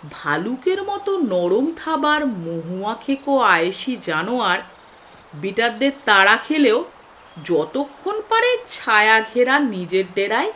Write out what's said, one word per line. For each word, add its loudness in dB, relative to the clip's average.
ভালুকের -2
মতো -4
নরম 0
থাবার 0
মহুয়া -6
খেকো -2
আয়েসি 2
জানোয়ার -2
বিটারদের 0
তাড়া 6
খেলেও 2
যতক্ষণ -4
পারে 2
ছায়া 2
ঘেরা 2
নিজের -2
ডেরায় -2